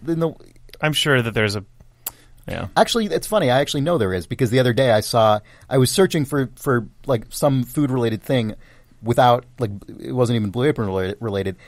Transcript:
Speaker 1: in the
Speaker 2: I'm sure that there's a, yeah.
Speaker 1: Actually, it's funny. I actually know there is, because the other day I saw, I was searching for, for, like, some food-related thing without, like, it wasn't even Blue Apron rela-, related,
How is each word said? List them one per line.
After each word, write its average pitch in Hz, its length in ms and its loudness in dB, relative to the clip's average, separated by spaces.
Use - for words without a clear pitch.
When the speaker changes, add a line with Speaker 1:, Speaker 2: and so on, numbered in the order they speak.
Speaker 1:
in 165 140 -2
the 165 120 0
Speaker 2:
I'm 151 140 0
sure 139 260 2
that 113 140 -4
there's 107 220 0
a, 98 80 -8
yeah. 85 280 -8
Speaker 1:
Actually, 226 300 2
it's 175 200 -4
funny. 185 240 0
I 127 100 2
actually 147 220 -2
know 165 160 0
there 95 160 0
is, 87 120 -4
because 123 240 -2
the 127 100 2
other 123 120 2
day 131 200 2
I 107 80 4
saw, 107 400 2
I 123 100 0
was 127 120 4
searching 180 340 2
for, 135 320 -2
for, 120 300 -2
like, 120 220 -2
some 135 360 0
food-related 123 580 -2
thing 117 320 -2
without, 120 420 4
like, 107 140 -4
it - 140 -10
wasn't 120 240 0
even 104 140 -2
Blue 120 180 -2
Apron 127 200 -2
rela-, 95 320 -2
related, 98 360 -4